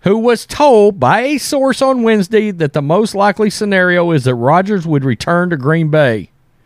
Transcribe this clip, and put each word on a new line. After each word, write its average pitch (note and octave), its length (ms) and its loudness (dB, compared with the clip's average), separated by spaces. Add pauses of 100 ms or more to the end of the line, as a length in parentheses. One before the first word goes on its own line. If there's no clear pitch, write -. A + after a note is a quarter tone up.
Who G3+ 160 2
was A3+ 280 -2
told G#3+ 540 2
by D#3+ 220 2
a C#4+ 160 -2
source C4+ 440 -2
on C4 220 0
Wednesday G#3+ 480 0
that D#3+ 220 -4
the D3+ 80 -2
most F#3+ 340 0
likely G3+ 340 0
scenario F3+ 600 0
is D3 120 0
that B2+ 120 0
Rodgers E3+ 500 0
would C#3+ 180 -2
return E3+ 460 -2
to E3+ 60 -2
Green D#3 320 -2
Bay. C3 420 0 (340)